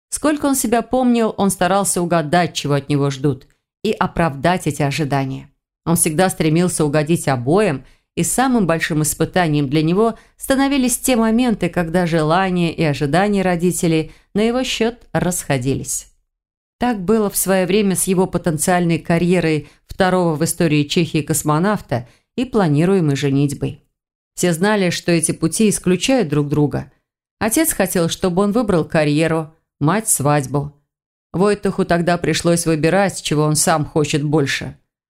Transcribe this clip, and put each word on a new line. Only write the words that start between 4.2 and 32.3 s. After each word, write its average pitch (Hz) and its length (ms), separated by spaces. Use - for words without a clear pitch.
эти 147 140
ожидания. 139 680
Он 165 120
всегда 170 340
стремился 165 560
угодить 151 420
обоим – 139 560
и - 80
самым 240 440
большим 160 360
испытанием 156 680
для 151 140
него 202 320
становились 269 600
те 254 180
моменты, 226 520
когда 175 380
желания 170 680
и - 100
ожидания 165 600
родителей 170 680
на 202 80
его 233 200
счет 233 500
расходились. 139 960
Так 240 260
было 208 260
в - 60
свое 185 300
время 190 300
с - 80
его 185 220
потенциальной 170 720
карьерой 165 680
второго 180 500
в 147 80
истории 151 400
Чехии 151 380
космонавта 151 840
и 247 80
планируемой 170 720
женитьбой. 139 640
Все 180 180
знали, 190 380
что - 220
эти 165 200
пути 165 360
исключают 180 600
друг 147 200
друга. 139 440
Отец 302 340
хотел, 185 360
чтобы 185 340
он 202 100
выбрал 196 320
карьеру, 156 680
мать– 185 280
свадьбу. 143 640
Войтуху 196 520
тогда 175 320
пришлось 170 500